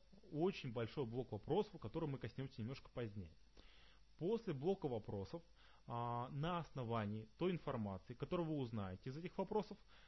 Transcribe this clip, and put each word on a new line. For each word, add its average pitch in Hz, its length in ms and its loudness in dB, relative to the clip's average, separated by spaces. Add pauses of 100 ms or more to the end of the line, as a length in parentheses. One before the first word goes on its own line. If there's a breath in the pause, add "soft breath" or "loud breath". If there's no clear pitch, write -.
(320)
очень 147 420 2
большой 120 320 2
блок 120 260 -2
вопросов, 170 480 2
который 160 300 0
мы 135 80 0
коснёмся 131 440 -4
немножко 123 280 -4
позднее. 104 420 -4 (840 loud breath)
После 196 360 2
блока 156 340 2
вопросов, 110 540 0 (460 loud breath)
а, 120 440 2
на 165 280 2
основании 110 680 0 (100)
той 180 140 4
информации, 117 640 0
которую 170 340 0
вы 156 100 2
узнаете 113 520 0
из 135 80 -6
этих 170 200 -6
вопросов, 202 400 0 (300 loud breath)